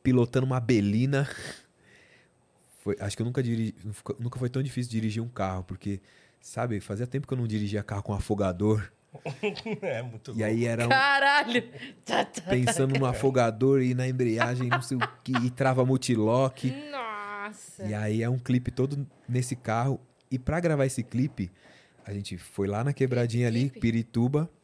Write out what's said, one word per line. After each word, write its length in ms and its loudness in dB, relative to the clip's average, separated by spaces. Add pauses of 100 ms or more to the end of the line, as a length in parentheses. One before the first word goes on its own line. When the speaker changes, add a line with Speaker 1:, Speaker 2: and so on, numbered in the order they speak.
Speaker 1:
pilotando 460 4
uma 120 0
Belina. 680 2 (1500)
Foi, 200 -2
acho 160 -4
que 60 -6
eu 40 2
nunca 180 -2
dirigi, 320 0 (420)
nunca 220 -6
foi 100 -2
tão 140 -2
difícil 280 -4
dirigir 300 -2
um 80 -6
carro, 340 -4
porque, 380 -8 (400)
sabe, 380 -4
fazia 260 -6
tempo 220 -6
que 80 -4
eu 20 -4
não 100 -2
dirigia 360 -2
carro 180 -6
com 140 -6
afogador. 760 0 (220)
Speaker 2:
<laughs> 720 -6
É 220 -4
muito 340 -12
Speaker 1:
E 60 0
aí 140 2
Speaker 2:
louco. 100 2
Speaker 1:
era 180 0
um 40 2
Speaker 3:
Caralho! 760 4 (420)
Tá, 180 0
tá, 180 -8
tá. 100 -10
Speaker 1:
pensando 480 2
no 80 4
afogador 760 4
e 140 2
na 120 0
embreagem, 600 0
não 140 2
sei 140 -4
o 20 0 (240)
que, 120 -6
e 140 2
trava 340 2
multilock. 880 2 (200)
Speaker 4:
Nossa! 960 -10
Speaker 1:
E 100 -4
aí 260 0
é 80 0
um 80 0
clipe 320 0
todo 380 -4 (200)
nesse 280 -2
carro. 440 -2 (300)
E 80 -2
pra 220 -2
gravar 260 2
esse 160 -2
clipe, 500 -2 (540)
a 80 -10
gente 240 -8
foi 300 -4
lá 160 0
na 100 0
quebradinha 540 2
ali, 240 2
Speaker 4:
Clipe. 80 -20
Speaker 1:
Pirituba. 680 2 (160)